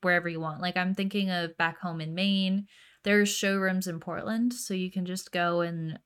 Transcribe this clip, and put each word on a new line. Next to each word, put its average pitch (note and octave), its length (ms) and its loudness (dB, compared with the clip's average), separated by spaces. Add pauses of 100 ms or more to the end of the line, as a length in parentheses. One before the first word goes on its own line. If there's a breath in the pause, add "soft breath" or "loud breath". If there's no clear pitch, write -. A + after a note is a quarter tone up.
wherever F3 260 4
you D#3+ 120 -4
want. D#3 220 -4
Like, F3+ 140 -2
I'm F#3 180 2
thinking G3 360 0
of E3+ 280 -2
back E3 220 0
home E3 200 -4
in D#3 140 -6
Maine, F#3+ 520 2 (380 soft breath)
there's G3+ 260 6
showrooms F#3+ 580 0
in E3 120 -6
Portland, A3+ 540 -2
so - 200 -6
you F#3 180 -2
can F3+ 140 -2
just F#3 260 -8
go F3 300 2
and, E3 440 -4